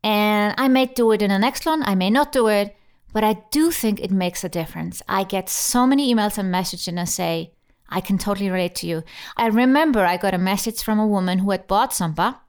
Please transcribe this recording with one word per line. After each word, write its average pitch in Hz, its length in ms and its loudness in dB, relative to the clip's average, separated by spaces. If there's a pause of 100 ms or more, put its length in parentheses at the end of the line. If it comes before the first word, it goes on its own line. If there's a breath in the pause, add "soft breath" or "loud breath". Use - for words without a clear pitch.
And 208 520 2
I 269 120 2
may 262 180 4
do 247 240 2
it 214 120 2
in 202 80 2
the 196 80 2
next 226 280 -2
one, 311 160 0
I 196 140 0
may 185 140 2
not 285 200 2
do 247 160 2
it, 208 300 0 (360)
but 214 120 0
I 220 260 0
do 320 220 2
think 220 260 -2
it 180 140 -4
makes 180 320 -2
a 180 40 -6
difference. 165 600 -8
I 190 160 0
get 190 240 -6
so - 380 0
many 269 280 2
emails 208 240 0
and 190 140 -2
messages 180 340 -4
and 175 140 -6
I 175 40 -2
say, 170 480 -4 (360)
"I 185 120 -4
can 190 180 -2
totally 202 320 -2
relate 180 260 -2
to 170 100 -8
you." 160 160 -4 (340 loud breath)
I 233 100 2
remember 254 580 4
I 180 120 2
got 185 180 0
a 180 40 -2 (140)
message 220 300 -4
from 214 180 0
a 214 160 2
woman 185 240 0
who 196 100 0
had 190 160 -2
bought 233 260 2
Samba. 170 560 -2